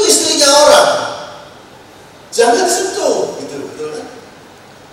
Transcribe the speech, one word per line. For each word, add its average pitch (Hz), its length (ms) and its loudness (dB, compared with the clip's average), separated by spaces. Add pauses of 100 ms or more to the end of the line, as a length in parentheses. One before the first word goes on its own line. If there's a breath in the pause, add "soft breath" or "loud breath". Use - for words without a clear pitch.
istrinya - 420 2
orang. 285 400 6 (1400)
Jangan 381 320 2
sentuh," - 800 -2
gitu, - 160 -12 (120)
betul 151 200 -12
kan? 196 160 -12 (840)